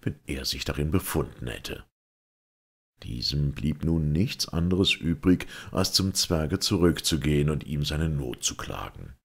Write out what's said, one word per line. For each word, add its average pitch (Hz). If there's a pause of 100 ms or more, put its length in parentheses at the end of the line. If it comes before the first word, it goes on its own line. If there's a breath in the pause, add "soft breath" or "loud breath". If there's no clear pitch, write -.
wenn - (100)
er 67
sich -
darin 73
befunden 78
hätte. - (1160)
Diesem 69
blieb 78
nun 80
nichts 90
anderes 90
übrig, 85 (240 loud breath)
als 92
zum 95
Zwerge 80
zurückzugehen 76
und 76
ihm 73
seine 78
Not 69
zu -
klagen. 50 (100)